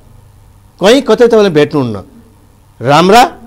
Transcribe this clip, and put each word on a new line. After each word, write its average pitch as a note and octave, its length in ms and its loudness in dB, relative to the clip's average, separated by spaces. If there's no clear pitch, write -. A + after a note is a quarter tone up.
कहीँ A#3 200 2
कतै A3 260 0
तपाईँले G#3+ 220 0
भेट्नुहुन्न। C#3 540 -4
राम्रा, F3 640 2